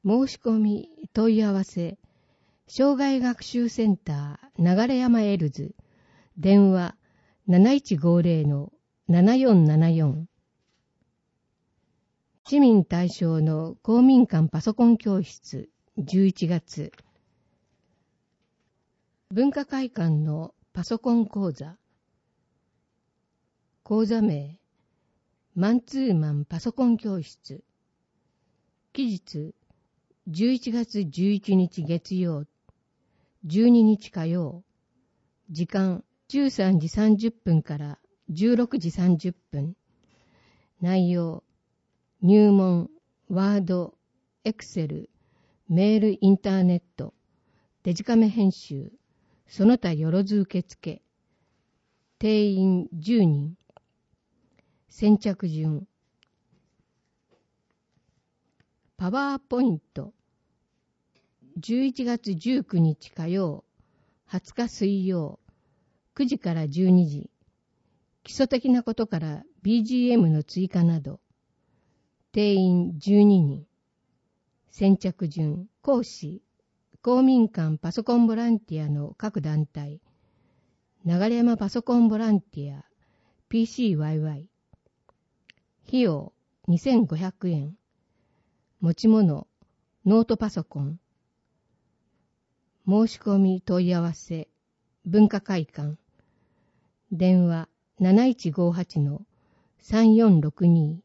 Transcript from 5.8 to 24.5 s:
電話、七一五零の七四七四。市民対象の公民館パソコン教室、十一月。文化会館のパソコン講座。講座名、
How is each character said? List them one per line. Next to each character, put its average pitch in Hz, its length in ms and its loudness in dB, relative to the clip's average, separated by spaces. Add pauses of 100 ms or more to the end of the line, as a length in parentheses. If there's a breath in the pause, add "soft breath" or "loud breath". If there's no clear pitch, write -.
電 196 340 6
話、 180 240 -2 (500)
七 202 280 6
一 208 240 -2
五 170 240 2
零 160 220 0
の 143 280 -4 (360)
七 185 280 6
四 226 300 6
七 156 240 4
四。 156 360 -2 (2250)
市 285 140 2
民 226 260 6
対 175 240 -2
象 160 320 -2
の 156 400 -4
公 226 180 2
民 254 260 6
館 160 220 0
パ 156 140 -6
ソ 214 100 -4
コ 240 140 2
ン 233 100 6
教 196 260 -4
室、 - 460 -14 (300)
十 185 260 0
一 185 240 -2
月。 165 440 -8 (2500)
文 254 200 0
化 277 160 -8
会 262 240 -8
館 160 340 -2
の 156 300 -8 (180)
パ 180 100 -10
ソ 226 160 -6
コ 247 140 -2
ン 233 140 0
講 196 260 -6
座。 147 240 -16 (2000)
講 220 200 0
座 220 180 -2
名、 151 360 -4 (1000)